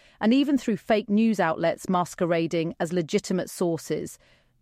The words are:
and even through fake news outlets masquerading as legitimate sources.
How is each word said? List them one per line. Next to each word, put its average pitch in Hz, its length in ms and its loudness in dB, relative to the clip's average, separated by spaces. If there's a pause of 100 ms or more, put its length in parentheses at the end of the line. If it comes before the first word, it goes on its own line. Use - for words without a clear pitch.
(220)
and 220 100 4
even 277 240 4
through 220 220 -2
fake 214 320 0
news 220 280 4
outlets 165 480 0
masquerading 170 920 0
as 170 140 -2
legitimate 180 560 -2
sources. 165 680 -4 (440)